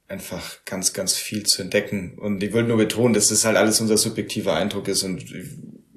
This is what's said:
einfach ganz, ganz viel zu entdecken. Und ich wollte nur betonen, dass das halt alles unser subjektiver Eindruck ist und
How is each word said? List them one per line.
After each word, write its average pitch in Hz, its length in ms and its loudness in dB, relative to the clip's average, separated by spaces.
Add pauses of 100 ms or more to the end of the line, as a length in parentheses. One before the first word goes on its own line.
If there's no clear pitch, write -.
einfach - 560 -10
ganz, 92 280 -4
ganz 92 220 -2
viel - 300 -6
zu - 180 0
entdecken. 95 560 -2
Und 101 240 -2
ich 101 100 -2
wollte 117 160 2
nur 117 100 2
betonen, 110 360 4
dass 104 140 4
das 107 160 2
halt 110 120 4
alles 107 240 6
unser 107 160 4
subjektiver 104 580 0
Eindruck 98 340 -2
ist 95 160 0
und 92 200 -4 (720)